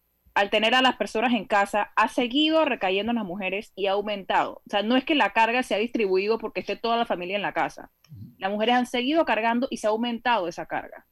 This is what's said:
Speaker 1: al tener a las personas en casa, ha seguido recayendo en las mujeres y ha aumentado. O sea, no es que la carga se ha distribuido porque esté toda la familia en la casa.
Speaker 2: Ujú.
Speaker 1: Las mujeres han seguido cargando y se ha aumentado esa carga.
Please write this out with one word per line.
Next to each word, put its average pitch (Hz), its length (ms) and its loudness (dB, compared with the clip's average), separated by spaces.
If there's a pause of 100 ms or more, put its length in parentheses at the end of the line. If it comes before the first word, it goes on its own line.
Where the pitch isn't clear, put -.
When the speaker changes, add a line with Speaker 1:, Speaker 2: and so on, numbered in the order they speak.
(340)
Speaker 1:
al 202 140 0
tener 220 260 2
a 254 60 4
las 254 160 2
personas 220 380 0
en 202 120 -2
casa, 202 480 0
ha 220 140 2
seguido 302 560 2
recayendo 208 480 -2
en 240 40 0
las 226 100 -4
mujeres 190 500 -6
y 190 100 -4
ha 190 60 2
aumentado. 196 760 -2
O - 40 -20
sea, 202 120 0
no 226 140 2
es 262 80 2
que 330 100 0
la 220 200 2
carga 226 280 2
se 240 120 -4
ha 196 40 0
distribuido 208 600 0
porque 214 220 -8
esté 202 160 -6
toda 233 200 -2
la 233 80 0
familia 180 320 -4
en 202 60 -4
la 156 100 -2
casa. - 380 -4 (200)
Speaker 2:
Ujú. 117 280 -18
Speaker 1:
Las 190 120 -4
mujeres 214 240 2
han 247 120 2
seguido 269 380 0
cargando 233 460 0
y 233 60 -6
se 220 100 -6
ha 208 40 4
aumentado 226 580 0
esa 170 180 -8
carga. - 460 -10